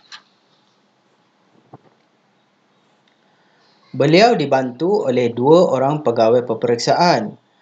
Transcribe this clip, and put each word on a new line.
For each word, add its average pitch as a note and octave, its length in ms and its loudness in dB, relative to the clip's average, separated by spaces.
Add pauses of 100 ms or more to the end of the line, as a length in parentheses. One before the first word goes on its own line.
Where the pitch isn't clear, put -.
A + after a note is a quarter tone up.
(4000)
Beliau E3+ 480 2
dibantu C3+ 640 -4
oleh B2 320 -2
dua D#3 320 4
orang C3 320 -2
pegawai A#2 480 0
peperiksaan, A#2+ 880 -2 (260)